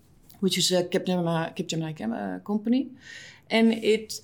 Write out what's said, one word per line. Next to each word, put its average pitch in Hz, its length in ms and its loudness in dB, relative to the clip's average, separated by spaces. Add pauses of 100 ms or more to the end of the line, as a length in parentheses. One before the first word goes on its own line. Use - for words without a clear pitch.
(400)
which 185 160 2
is 180 160 2
a 180 120 4
Capgemini, 175 720 -2
Capgemini 160 400 -6
cam-, - 200 -6
uh, 185 240 -6
company. 214 500 0 (600)
And 226 240 6
it, 220 500 0